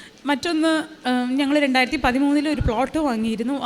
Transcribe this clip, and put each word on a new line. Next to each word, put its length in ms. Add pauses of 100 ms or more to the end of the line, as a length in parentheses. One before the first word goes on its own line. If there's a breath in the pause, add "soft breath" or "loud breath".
(300 loud breath)
മറ്റൊന്ന്, 420 (360)
ആ, 40 (280)
ഞങ്ങൾ 260
രണ്ടായിരത്തി 400
പതിമൂന്നിൽ 480
ഒരു 60
പ്ലോട്ട് 380
വാങ്ങിയിരുന്നു. 680